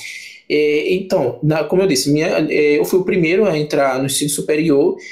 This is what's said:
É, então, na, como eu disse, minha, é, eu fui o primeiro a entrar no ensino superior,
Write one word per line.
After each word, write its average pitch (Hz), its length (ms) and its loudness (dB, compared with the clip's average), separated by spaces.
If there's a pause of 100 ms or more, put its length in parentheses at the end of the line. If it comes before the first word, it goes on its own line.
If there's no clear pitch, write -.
(480)
É, 151 460 2
então, 180 480 -2
na, 156 220 2
como 170 180 0
eu 190 60 2
disse, 143 240 0
minha, 156 160 2
é, 151 500 2
eu 175 60 2
fui 180 160 0
o 185 40 -2
primeiro 190 420 2
a 160 120 0
entrar 139 400 0
no 139 80 -2
ensino 147 240 -2
superior, 156 640 0 (160)